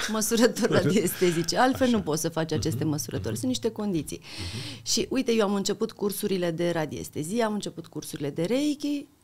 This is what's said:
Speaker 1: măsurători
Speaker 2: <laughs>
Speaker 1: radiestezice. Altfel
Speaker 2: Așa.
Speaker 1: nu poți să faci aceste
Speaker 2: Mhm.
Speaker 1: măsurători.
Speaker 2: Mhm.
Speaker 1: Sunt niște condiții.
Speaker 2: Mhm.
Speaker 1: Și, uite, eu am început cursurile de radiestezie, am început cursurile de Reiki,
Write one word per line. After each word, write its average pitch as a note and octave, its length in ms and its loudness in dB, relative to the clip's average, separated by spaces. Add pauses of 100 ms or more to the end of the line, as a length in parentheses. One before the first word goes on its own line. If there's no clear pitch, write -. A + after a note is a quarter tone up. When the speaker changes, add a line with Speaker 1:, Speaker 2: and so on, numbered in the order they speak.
(120)
Speaker 1:
măsurători A3 640 4
Speaker 2:
<laughs> - 60 6
Speaker 1:
radiestezice. E3+ 760 2
Altfel C4 300 4
Speaker 2:
Așa. A#3+ 100 4
Speaker 1:
nu G3 60 0
poți D#3+ 180 0
să D3+ 80 0
faci D#3+ 220 -2
aceste C3+ 320 0
Speaker 2:
Mhm. D#3 80 2
Speaker 1:
măsurători. A#2+ 400 -4
Speaker 2:
Mhm. A2 80 -2
Speaker 1:
Sunt B3+ 120 0
niște A#3+ 200 -2
condiții. G3+ 500 -4
Speaker 2:
Mhm. - 640 -10
Speaker 1:
Și, - 240 0
uite, B3+ 240 0
eu A3 140 4
am G3+ 60 0
început G3+ 380 -2
cursurile G3 600 -2
de E3+ 200 0
radiestezie, D#3+ 720 -4
am G#3+ 100 0
început G3 340 -8
cursurile D3+ 420 -8
de D3 140 -4
Reiki, C#4+ 640 0 (180)